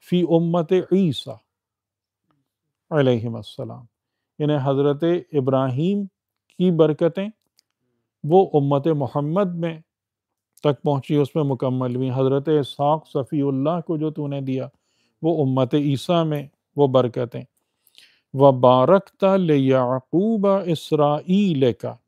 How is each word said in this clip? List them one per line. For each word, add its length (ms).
فی 120
امت 360
عیسیٰ 640
علیہ 380
السلام، 560
یعنی 260
حضرت 400
ابراہیم 720
کی 180
برکتیں 520
وہ 200
امت 320
محمد 580
میں 200
تک 180
پہنچی، 340
اس 180
میں 120
مکمل 500
ہوئی۔ 180
حضرت 360
اسحاق 580
صفی 400
اللہ 380
کو 100
جو 140
تو 180
نے 140
دیا 260
وہ 220
امت 300
عیسیٰ 520
میں 200
وہ 160
برکتیں۔ 500
وَبَارَكْتَ 1040
لِيَعْقُوبَ 1120
إِسْرَائِيلَ 1160
کا۔ 140